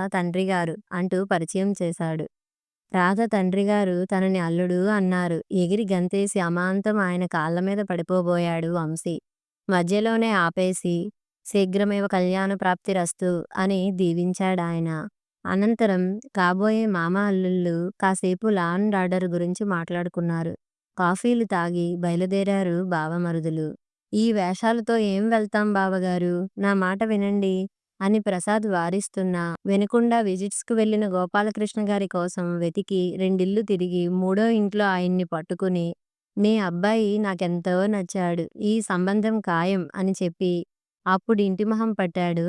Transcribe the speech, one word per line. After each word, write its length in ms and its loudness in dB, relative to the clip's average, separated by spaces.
తండ్రి 400 -2
గారు," 300 -2
అంటూ 340 -2
పరిచయం 560 -2
చేశాడు. 420 -4
రాధ 280 2
తండ్రి 420 0
గారు 420 2
తనని 340 0
అల్లుడు 460 0
అన్నారు. 680 0
ఎగిరి 400 0
గంతేసి 480 0
అమాంతం 580 0
ఆయన 280 0
కాళ్ళ 340 -2
మీద 180 0
పడిపోబోయాడు 880 0
వంశీ. 540 -4
మధ్యలోనే 600 2
ఆపేసి, 640 0
"శీఘ్రమేవ 640 0
కళ్యాణ 460 0
ప్రాప్తిరస్తు," 920 -2
అని 340 0
దీవించాడాయన. 1160 0
అనంతరం 760 2
కాబోయే 680 2
మామ 320 0
అల్లుళ్ళు 760 0
కాసేపు 460 0
లా 160 2
అండ్ 320 0
ఆర్డర్ 300 0
గురించి 400 -2
మాట్లాడుకున్నారు. 880 -2
కాఫీలు 460 2
తాగి 520 0
బయలుదేరారు 880 0
బావమరుదులు. 840 -2
"ఈ 180 2
వేషాలతో 720 0
ఏం 260 0
వెళ్తాం 440 0
బావగారు, 600 0
నా 160 2
మాట 300 0
వినండి," 520 0
అని 200 2
ప్రసాద్ 480 0
వారిస్తున్నా, 760 -2
వినకుండా 560 2
విజిట్స్‌కు 520 -4
వెళ్ళిన 340 2
గోపాలకృష్ణ 760 -2
గారి 240 0
కోసం 380 -4
వెతికి 420 -2
రెండిళ్ళు 440 2
తిరిగి 480 0
మూడో 400 2
ఇంట్లో 360 2
ఆయన్ని 400 0
పట్టుకుని, 640 -2
"మీ 220 4
అబ్బాయి 500 0
నాకెంతో 560 -2
నచ్చాడు, 580 -2
ఈ 200 2
సంబంధం 580 0
ఖాయం," 440 0
అని 180 0
చెప్పి, 400 -2
అప్పుడు 360 2
ఇంటి 240 0
మొహం 280 0
పట్టాడు 560 0